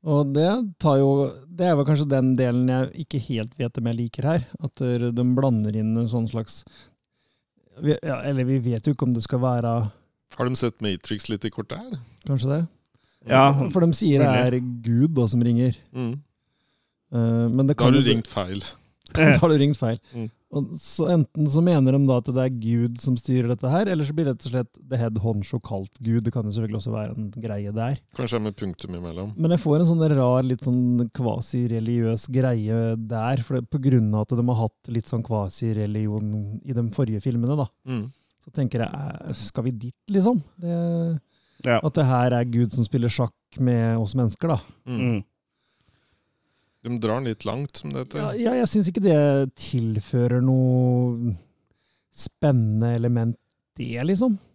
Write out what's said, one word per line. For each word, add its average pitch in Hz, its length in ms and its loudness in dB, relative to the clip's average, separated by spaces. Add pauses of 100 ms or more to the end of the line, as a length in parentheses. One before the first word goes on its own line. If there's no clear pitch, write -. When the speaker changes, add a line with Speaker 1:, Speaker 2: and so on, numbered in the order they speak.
Speaker 1:
Og 147 300 2
det 156 160 2 (300)
tar 143 200 4
jo, 139 300 4 (160)
det 175 240 -6
er 156 100 4
vel 139 80 2
kanskje 147 220 2
den 131 260 2
delen 127 320 2
jeg 127 380 -2
ikke 135 240 -6
helt 113 260 -4
vet 120 240 -6
om 117 80 -2
jeg 117 80 -2
liker 120 320 -4
her, 160 160 0 (160)
at, - 240 -8
eh, 123 220 0 (100)
de 123 80 2
blander 123 560 2
inn 110 160 0
en 117 160 0
sånn 117 160 -2
slags, - 380 -8 (1120)
vi, 147 260 0
ja, 135 160 -4
eller 135 240 -2
vi 135 160 0
vet 117 240 -2
jo 147 140 2
ikke 127 100 0
om 123 80 2
det 113 80 -4
skal 127 160 -2
være 120 320 0 (640)
Speaker 2:
Har 123 140 0
de 127 100 -2
sett 117 240 -2
Matrix 104 460 -4
litt 107 180 -4
i - 80 -6
kortet 135 240 -10
her? 220 220 -10 (260)
Speaker 1:
Kanskje 135 240 0
det. 156 100 0 (640)
Speaker 3:
Ja, 135 200 6 (240)
Speaker 1:
For 180 100 0
de 170 140 4
sier 143 260 2
det 127 80 6
Speaker 3:
mulig. 127 160 4
Speaker 1:
er 127 160 2 (220)
Gud 120 340 2
da 123 120 4
som 120 140 2
ringer. 120 380 2 (160)
Speaker 2:
Mm. 123 180 -4 (1000)
Speaker 1:
Eh, 117 320 2
men 127 180 2
det 135 120 2
Speaker 2:
Da 123 80 4
har 123 80 8
Speaker 1:
kan - 20 8
Speaker 2:
du 139 80 4
Speaker 1:
jo 120 80 4
Speaker 2:
ringt 113 160 0
feil. 98 400 -6
Speaker 1:
<laughs> - 60 -16 (380)
Da 156 280 6
har 170 120 4
du 151 80 6
ringt 143 160 4
feil. 113 220 -2 (180)
Speaker 2:
Mm. 113 140 -6 (220)
Speaker 1:
Og - 240 -4
så - 320 -6
enten 156 400 0
så 147 160 2
mener 147 280 4
de 139 160 4
da 131 120 4
at 113 80 -6
det 131 160 0
er 131 160 0
Gud 117 400 0
som 127 160 0
styrer 123 320 0
dette 123 240 -2
her, 196 160 2
eller 165 160 0
så 139 120 -4
blir 160 120 0
det 131 60 0
rett - 120 -10
og 123 60 -6
slett 123 180 -4 (200)
The 127 100 -2
Head 113 200 -2
Honcho 104 400 -2
kalt 98 400 -8
Gud. 113 240 0
Det 113 100 -2
kan 117 100 -4
jo 104 80 -4
selvfølgelig 110 280 -4
også 113 120 -6
være 107 240 -6
en 107 160 -8
greie 104 400 -8
der. 117 260 -4 (180)
Speaker 2:
Kanskje 120 200 -4
det 113 40 0
er 107 40 -4
med 104 160 -6
punktum 92 360 -8
imellom. 87 400 -8
Speaker 1:
Men 165 160 0
jeg 175 120 2
får 151 160 2
en 175 80 4
sånn 165 160 2
der 151 120 4
rar, 127 280 4
litt 127 200 -2
sånn 123 520 2
quasi-religiøs 117 1160 -2
greie 113 500 0 (160)
der, 113 460 -2
for 131 160 -2
det, 120 120 -8
på 147 80 -2
grunn 127 320 4
av 107 140 0
at 127 100 -2
de 120 120 2
har 120 120 2
hatt - 320 -4
litt 117 200 -4
sånn 113 120 -4
quasi-religion 107 1080 -2 (280)
i 131 160 -8
de 120 160 0
forrige 110 320 -2
filmene, 123 320 0
da. 143 120 -2 (200)
Speaker 2:
Mm. 120 180 -4 (380)
Speaker 1:
Så 135 80 -20
tenker 123 320 -2
jeg, - 80 -6 (360)
eh, - 60 -6
skal 113 340 -6
vi 131 40 -2
dit, 117 340 -10
liksom? 202 340 2 (160)
Det, 170 200 -6 (840)
Speaker 3:
Ja. 120 200 2
Speaker 1:
at 156 140 0
det 151 120 2
her 127 280 4
er 120 120 2
Gud 117 280 0
som 127 100 0
spiller 120 280 0
sjakk - 480 -6
med 117 400 2
oss 110 160 -4
mennesker, 127 320 0
da. 139 120 0 (240)
Speaker 2:
Mm. 123 160 -6
Speaker 3:
Mm. 117 200 0 (1600)
Speaker 2:
De 120 140 -4
drar 113 220 0
den 131 100 -4
litt 110 160 -6
langt, 123 320 -6
som 147 160 -10
det 131 140 -6
heter. - 160 -8
Speaker 1:
Ja, - 100 -4
ja, 233 240 -2
jeg 233 140 0
synes 196 180 2
ikke 190 160 -2
det 160 120 6 (360)
tilfører 120 880 -2
noe 127 920 2 (800)
spennende 117 800 0
element, 117 400 0 (400)
det, 120 320 -6
liksom. 202 300 2 (160)